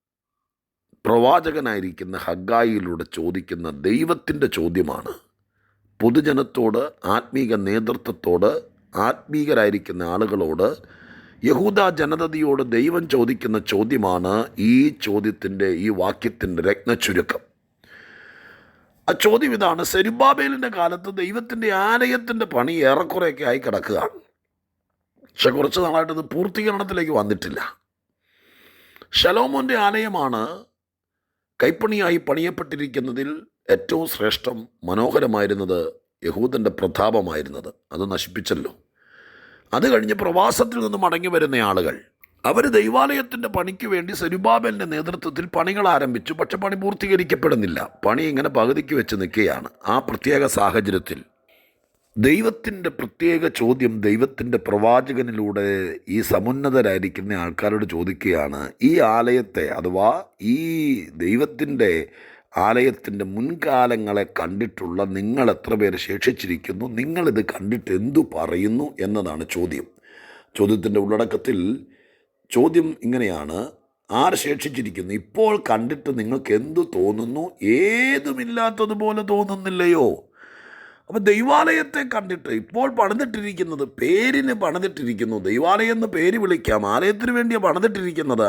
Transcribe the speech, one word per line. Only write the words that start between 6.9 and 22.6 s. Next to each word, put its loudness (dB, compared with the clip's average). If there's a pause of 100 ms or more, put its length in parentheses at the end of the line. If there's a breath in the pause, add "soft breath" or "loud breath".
ആത്മീക -4 (160)
നേതൃത്വത്തോട്, 0 (580)
ആത്മീകരായിരിക്കുന്ന 0 (100)
ആളുകളോട്, 0 (760 loud breath)
യഹൂദ 2 (200)
ജനതയോട് 0
ദൈവം 2
ചോദിക്കുന്ന 2 (140)
ചോദ്യമാണ് 2 (380)
ഈ 8 (320)
ചോദ്യത്തിൻ്റെ, -2 (160)
ഈ 2 (140)
വാക്യത്തിൻ്റെ -2
രത്നച്ചുരുക്കം. -2 (1700 loud breath)
ആ 2 (120)
ചോദ്യം 4
ഇതാണ്. 0
സെരുബ്ബാബേലിൻ്റെ 2
കാലത്ത് -2
ദൈവത്തിൻ്റെ -4 (200)
ആലയത്തിൻ്റെ 2
പണി 2 (100)